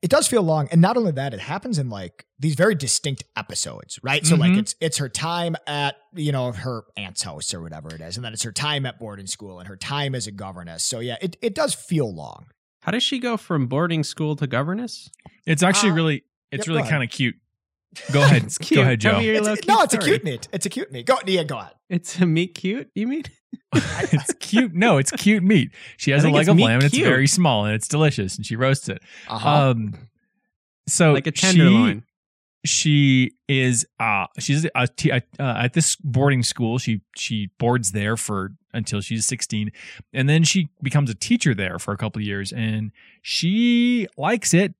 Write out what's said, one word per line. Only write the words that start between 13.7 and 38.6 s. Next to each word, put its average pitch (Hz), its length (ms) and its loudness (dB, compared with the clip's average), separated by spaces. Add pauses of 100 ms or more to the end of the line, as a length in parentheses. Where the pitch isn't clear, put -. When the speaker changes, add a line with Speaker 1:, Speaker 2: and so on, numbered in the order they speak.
Speaker 3:
school 151 320 -4
to 147 100 -6
governess? 170 640 -6 (360)
Speaker 2:
It's 160 180 2
actually 196 260 4
Speaker 1:
Uh, 165 60 2
Speaker 2:
really, 160 280 0 (280)
it's 135 100 -6
Speaker 1:
yep, - 60 -6
Speaker 2:
really 160 140 0
Speaker 1:
go 127 40 -4
ahead. 117 60 0
Speaker 2:
kinda 135 160 0
cute. 127 260 -2 (800)
Go 143 100 4
ahead. 139 200 6
Speaker 3:
<laughs> 104 40 -6
It's - 100 -8
Speaker 2:
Go - 100 -10
Speaker 3:
cute. - 140 4
Speaker 2:
ahead, 123 200 4
Speaker 3:
Tell - 140 4
Speaker 2:
Joe. - 40 2
Speaker 3:
me - 80 0
your 220 80 0
Speaker 1:
It's, 214 140 2
Speaker 3:
little 208 180 -4
Speaker 1:
no, 403 140 6
Speaker 3:
cute 339 40 6
Speaker 1:
it's - 100 0
a - 60 0
Speaker 3:
story. 277 120 0
Speaker 1:
cute 440 120 0
meat. 131 280 -8
It's 196 140 -4
a 185 40 -4
cute - 220 -8
meat. 120 140 -10
Go, 254 200 4
yeah, 185 160 0
go 143 160 -6
ahead. 92 160 -14 (160)
Speaker 3:
It's 175 300 -4
a 185 60 6
meat 170 280 0
cute, 220 400 -6
you 214 140 -4
mean? 294 160 -4 (480)
<laughs> - 20 -8 (380)
Speaker 2:
It's 147 260 0
cute. 214 380 0
No, 196 220 4
it's 131 120 0
cute 208 320 2
meat. 185 300 4 (240)
She - 160 0
has 147 120 4
Speaker 3:
I 160 40 6
Speaker 2:
a - 20 4
Speaker 3:
think 147 60 2
Speaker 2:
leg 151 60 4
Speaker 3:
it's 160 80 2
Speaker 2:
of 165 60 8
Speaker 3:
meat 202 100 8
Speaker 2:
lamb. 127 160 4
It's 143 120 4
Speaker 3:
cute. 277 120 2
Speaker 2:
very 131 200 4
small 135 400 4
and 104 80 0
it's 110 140 -4
delicious, 143 480 0
and 107 100 -8
she 117 80 -6
roasts 131 340 0
it. 101 140 -8 (260)
Speaker 1:
Uh-huh. 110 200 -2 (220)
Speaker 2:
Um, 110 240 -2 (920)
so 160 260 4
Speaker 3:
Like 143 140 2
a 156 80 -4
Speaker 2:
she, - 120 -4
Speaker 3:
tenderloin. 185 580 6 (600)
Speaker 2:
she 139 680 4 (160)
is, 127 380 0 (140)
uh, 104 260 -2 (120)
she's 151 360 0
a, 123 140 0
t-, - 240 -2
uh, 123 80 0 (180)
at 123 360 -2
this - 220 0
boarding 135 460 0
school. 117 360 -2
She, 113 240 -4 (140)
she 107 420 -6
boards 117 340 0
there 107 240 -2
for, 98 360 -6 (220)